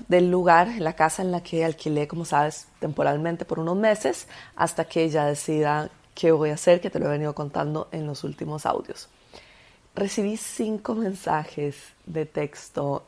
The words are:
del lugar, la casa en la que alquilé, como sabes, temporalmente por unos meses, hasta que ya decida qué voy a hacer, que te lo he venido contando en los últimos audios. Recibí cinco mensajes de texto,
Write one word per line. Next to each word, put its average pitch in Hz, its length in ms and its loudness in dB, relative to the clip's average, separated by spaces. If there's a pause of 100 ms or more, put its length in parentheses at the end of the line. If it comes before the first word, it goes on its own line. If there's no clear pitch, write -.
del 180 220 6
lugar, 175 380 6 (100)
la 160 160 -2
casa 160 280 2
en 185 80 0
la 175 120 -2
que 165 220 -2
alquilé, 156 440 -2
como 170 160 -6
sabes, 151 420 0 (140)
temporalmente 151 640 0
por 156 160 -4
unos 170 160 0
meses, 214 500 0 (300)
hasta 165 300 0
que 165 220 2
ya 151 160 2
decida 151 640 0 (260)
qué 165 180 6
voy 151 180 4
a 151 40 -2
hacer, 175 260 6
que 190 100 -6
te - 80 -4
lo - 80 0
he 147 40 2
venido 147 240 -2
contando 151 580 -4
en 160 140 -6
los 147 180 -8
últimos 151 420 -8
audios. - 420 -4 (880)
Recibí 202 420 -2
cinco 220 580 -4
mensajes 160 800 -4 (280)
de 160 220 -6
texto, 143 800 -6